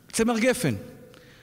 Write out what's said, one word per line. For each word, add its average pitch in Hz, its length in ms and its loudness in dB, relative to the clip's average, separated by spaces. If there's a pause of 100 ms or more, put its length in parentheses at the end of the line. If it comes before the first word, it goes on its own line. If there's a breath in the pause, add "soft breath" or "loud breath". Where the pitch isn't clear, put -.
(120)
צמר 226 280 2
גפן. 208 360 2 (680 loud breath)